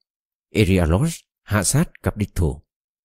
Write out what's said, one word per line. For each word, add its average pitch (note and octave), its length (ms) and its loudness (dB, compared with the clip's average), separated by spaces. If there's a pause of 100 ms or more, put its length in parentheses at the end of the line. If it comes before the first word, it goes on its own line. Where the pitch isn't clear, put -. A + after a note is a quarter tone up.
(500)
Erialos F#2+ 720 2 (220)
hạ G#2 220 -2
sát - 400 -2
cặp - 140 -4
địch G2+ 180 -4
thủ. C#2+ 260 -2 (420)